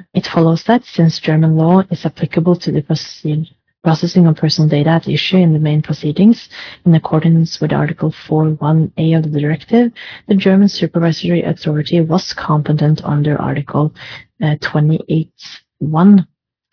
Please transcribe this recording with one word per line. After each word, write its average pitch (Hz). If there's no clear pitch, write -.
it -
follows 165
that 240
since -
German 160
law 170
is -
applicable 170
to 170
the 147
proceed-, 156
processing 170
of 156
personal 156
data 147
at 165
issue 151
in 175
the 156
main 151
proceedings, 180
in 170
accordance 165
with 151
Article 151
four 156
one 156
A 160
of 156
the 147
directive, 226
the 208
German 196
supervisory 170
authority 156
was 165
competent 151
under 147
Article, 139
uh, 151
twenty-eight -
one, 175